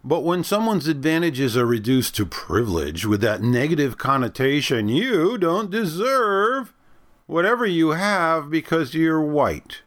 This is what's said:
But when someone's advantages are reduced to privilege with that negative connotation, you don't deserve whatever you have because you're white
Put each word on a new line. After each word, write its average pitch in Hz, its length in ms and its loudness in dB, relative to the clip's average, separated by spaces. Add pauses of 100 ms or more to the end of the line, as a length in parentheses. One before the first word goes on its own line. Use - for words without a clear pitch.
But 143 180 0
when 170 220 0
someone's 208 440 0
advantages 147 680 0
are 123 100 4
reduced 117 500 2
to 104 100 0
privilege 85 800 -4
with 104 160 2
that 107 220 0
negative 135 540 0
connotation, 131 920 0
you 202 480 0
don't 185 320 0
deserve 214 1040 0 (540)
whatever 208 380 0
you 165 260 2
have 165 580 0
because 156 460 0
you're 160 260 2
white 147 640 -2